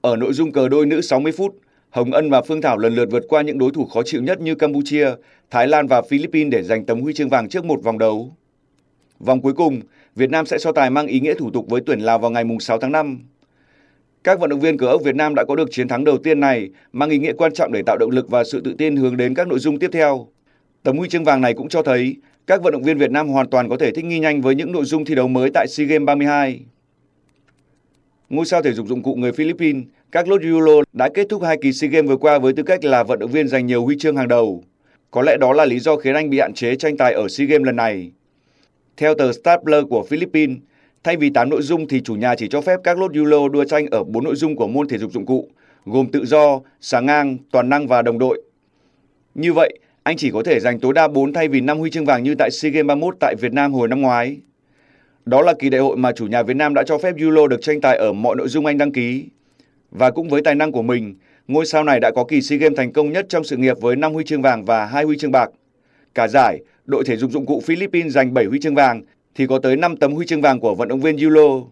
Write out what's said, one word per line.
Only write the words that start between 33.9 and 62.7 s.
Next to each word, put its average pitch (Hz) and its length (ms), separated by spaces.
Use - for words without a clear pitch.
chương 151 180
hàng 127 120
đầu. 110 360
Có 123 120
lẽ 147 180
đó 127 120
là 151 120
lý 123 160
do 151 160
khiến 135 180
anh 151 160
bị 135 80
hạn 104 160
chế 120 220
tranh 151 200
tài 127 160
ở 101 160
sea 139 180
Games 139 200
lần 120 100
này. 101 340
Theo 151 180
tờ 135 180
Star 170 320
Plus 147 260
của 113 180
Philippines, 151 500
thay 170 120
vì 147 140
tám 127 200
nội 151 120
dung 156 260
thì 131 120
chủ 117 140
nhà 120 200
chỉ 117 140
cho 139 120
phép 185 240
Carlos 175 320
Yulo 147 320
đua 143 160
tranh 151 260
ở 104 140
bốn 110 200
nội 156 120
dung 151 200
của 113 100
môn 143 220
thể 123 100
dục 101 140
dụng 98 140
cụ, 127 220
gồm 120 240
tự 143 140
do, 143 360
xà 123 200
ngang, 139 380
toàn 123 160
năng 143 180
và 123 160
đồng 117 160
đội. 127 240
Như 170 180
vậy, 160 260
anh 160 140
chỉ 147 140
có - 120
thể 151 180
giành 117 200
tối 127 120
đa 160 160
bốn 139 240
thay 160 160
vì 139 120
năm 147 180
huy 160 120
chương 160 140
vàng 131 180
như 143 160
tại 131 120
sea 151 200
Games 147 160
ba 143 80
mươi 143 60
mốt 180 200
tại 139 200
Việt 117 120
Nam 143 200
hồi 123 160
năm 131 120
ngoái. 127 360
Đó 123 180
là 170 160
kỳ 135 120
đại 131 100
hội 135 160
mà 123 160
chủ 113 140
nhà 117 160
Việt 120 140
Nam 147 180
đã 143 120
cho 156 120
phép 180 240
Yulo 156 240
được 127 160
tranh 151 180
tài 131 160
ở 107 160
mọi 107 240
nội 127 120
dung 147 180
anh 147 120
đăng 147 140
ký. 127 320
Và 127 200
cũng 165 180
với 147 140
tài 151 120
năng 151 180
của 117 100
mình, 113 320
ngôi 156 180
sao 156 180
này 135 160
đã 117 100
có 120 140
kỳ 147 180
sea 147 160
Games 147 180